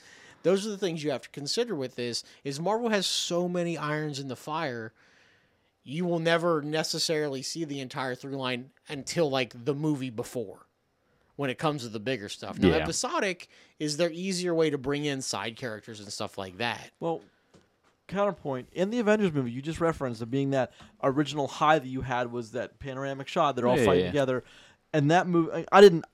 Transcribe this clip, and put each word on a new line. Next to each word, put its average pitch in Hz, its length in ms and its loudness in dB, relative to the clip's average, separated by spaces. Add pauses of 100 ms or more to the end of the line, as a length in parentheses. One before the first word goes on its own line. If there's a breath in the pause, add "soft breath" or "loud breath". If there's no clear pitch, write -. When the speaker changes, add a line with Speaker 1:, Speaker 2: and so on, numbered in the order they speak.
(420 loud breath)
Speaker 1:
those 190 240 4
are 220 40 -6
the 196 80 -8
things 170 260 -2
you 147 80 -2
have 120 100 -6
to - 60 -20
consider 185 480 -4
with 127 180 -6
this, 120 300 -6 (180 soft breath)
is 139 160 -8
Marvel 220 300 0
has 202 180 2
so 175 420 0
many 175 300 -2
irons 151 400 -4
in 139 80 -8
the 123 80 -6
fire, 131 580 -6 (920 soft breath)
you 160 200 -4
will 170 140 0
never 165 440 2
necessarily 151 800 -2
see 160 220 -6
the 143 140 -8
entire 131 380 -6
through 139 220 -10
line 127 320 -4 (180)
until, 147 420 -2
like, 131 240 0 (120)
the 147 80 0
movie 143 360 -2
before, 107 560 -8 (720)
when 139 120 -4
it 123 100 -4
comes 147 240 -2
to 120 60 -10
the 107 120 -8
bigger 104 280 -4
stuff. - 300 -10
Now, 185 120 6
Speaker 2:
Yeah. 160 80 4
Speaker 1:
episodic 240 720 -4 (300 soft breath)
is 151 200 -4
their 170 120 2
easier 180 420 -2
way 160 180 4
to 143 80 -2
bring 143 260 -2
in 139 180 -2
side 110 340 -6
characters 107 440 -10
and 101 120 -12
stuff - 240 -6
like 95 220 -8
that. 113 400 -4
Speaker 3:
Well, 165 240 -4 (880)
counterpoint, 165 640 -2
in 190 180 -2
the 240 80 -2
Avengers 208 340 2
movie, 131 200 -2
you 131 100 -8
just 160 180 -6
referenced 139 400 0
it 120 100 -6
being 139 200 2
that 131 220 0 (300 loud breath)
original 139 440 0
high 156 320 4
that 127 100 -4
you 131 120 -4
had 123 320 -2
was 117 200 -8
that 113 260 -6
panoramic 135 500 -8
shot. 143 280 2
They're 123 120 2
all - 100 6
Speaker 2:
Yeah, 123 60 6
Speaker 3:
fighting 92 220 6
Speaker 2:
yeah. 90 40 -4
Speaker 3:
together. 131 340 0 (480 soft breath)
And 147 180 4
that 175 180 6
movie, 170 240 2
I, 165 180 -4
I 190 100 10
didn't, 180 340 10